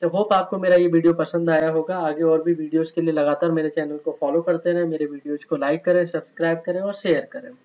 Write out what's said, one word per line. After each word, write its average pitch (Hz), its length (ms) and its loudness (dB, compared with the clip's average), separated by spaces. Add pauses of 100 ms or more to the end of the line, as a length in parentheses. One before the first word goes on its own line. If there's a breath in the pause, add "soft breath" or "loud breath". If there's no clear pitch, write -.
तो 170 60 0
hope 202 240 0
आपको 185 260 0
मेरा 180 180 4
ये 175 100 4
video 165 260 4
पसंद 165 380 -2
आया 160 200 2
होगा। 160 280 -2
आगे 160 240 -2
और 160 200 4
भी 170 120 0
videos 156 380 -2
के - 80 -2
लिए 165 120 0
लगातार 147 380 0
मेरे 156 180 0
channel 151 280 -4
को 151 240 -6
फॉलो 156 220 0
करते 170 300 0
रहें, 175 120 0
मेरे 156 220 -2
videos 147 400 -8
को 156 100 -4
like 143 280 -2
करें, 175 200 2
subscribe 165 540 -4
करें 175 220 -6
और 202 120 -4
share 170 400 -2
करें। - 180 -14 (140)